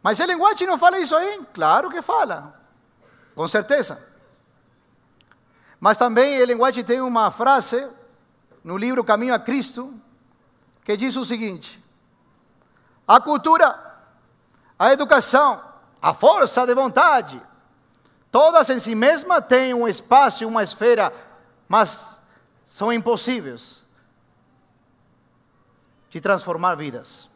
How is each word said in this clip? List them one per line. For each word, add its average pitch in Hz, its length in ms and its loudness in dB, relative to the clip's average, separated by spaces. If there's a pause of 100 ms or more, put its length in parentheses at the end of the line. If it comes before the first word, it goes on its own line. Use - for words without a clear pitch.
Mas 202 180 -2
ele, 359 120 -2
Linguagem, 359 340 -2
não 339 120 -4
fala 359 200 2
isso 311 160 -4
aí? 392 240 -4 (140)
Claro 175 380 0
que 330 100 -12
fala, 190 580 -6 (760)
com 160 120 -6
certeza. 220 560 -4 (1800)
Mas 208 200 2
também 247 380 2
ele, 247 180 2
Linguagem, 240 280 -2
tem 247 200 -2
uma 226 280 0
frase 247 560 0 (760)
no 175 160 -12
livro 247 260 -4
Caminho 233 300 0
a 214 40 -2
Cristo, 254 540 -8 (920)
que 208 120 -4
diz 247 200 -4
o 254 80 -6
seguinte: 214 580 -10 (1300)
"A 233 100 6
cultura, 302 800 0 (800)
a 226 140 4
educação, 269 720 2 (360)
a 160 120 0
força 277 540 2
de 240 80 0
vontade, 247 680 0 (880)
todas 311 380 6
em 262 100 0
si 226 160 -4
mesmas 302 520 0
têm 254 260 2
um 233 160 -2
espaço 254 540 2
e 226 40 -8
uma 220 160 -4
esfera, 214 480 0 (560)
mas - 540 -2 (460)
são 220 260 -6
impossíveis 226 920 -6 (2250)
de 165 100 -14
transformar 180 540 -2
vidas." 143 600 -14